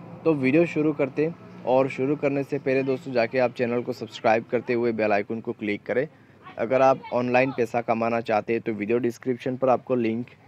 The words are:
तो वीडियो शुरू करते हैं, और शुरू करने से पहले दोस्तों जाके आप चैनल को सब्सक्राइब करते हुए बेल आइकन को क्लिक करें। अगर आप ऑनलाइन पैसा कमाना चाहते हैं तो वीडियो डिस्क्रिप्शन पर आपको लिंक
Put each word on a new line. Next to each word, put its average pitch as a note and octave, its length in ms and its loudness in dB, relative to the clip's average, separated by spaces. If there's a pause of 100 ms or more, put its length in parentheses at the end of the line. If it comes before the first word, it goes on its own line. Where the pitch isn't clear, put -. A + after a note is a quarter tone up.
(240)
तो D#3+ 100 4
वीडियो C#3+ 320 4
शुरू D#3 260 0
करते D3 340 -2
हैं, - 220 -10 (100)
और C3 300 2
शुरू C3+ 280 -2
करने C#3 280 -2
से C#3 140 -6
पहले C3+ 240 0
दोस्तों C3+ 300 -4
जाके A#2 260 0
आप B2 160 2
चैनल A#2+ 280 -2
को B2 100 -6
सब्सक्राइब A2+ 520 0
करते A#2+ 280 -2
हुए A#2+ 200 0
बेल G#2+ 200 0
आइकन A2 280 -2
को A#2 120 -6
क्लिक G#2 300 -4
करें। B2 260 -2 (500)
अगर B2+ 240 2
आप C3+ 180 6 (120)
ऑनलाइन B2 380 2
पैसा A#2+ 300 -2
कमाना A#2 400 0
चाहते A2+ 320 0
हैं A2+ 100 0
तो A#2 100 -4
वीडियो G#2 260 0
डिस्क्रिप्शन B2+ 580 -2
पर C3 120 2
आपको B2+ 260 2
लिंक A#2 320 0 (220)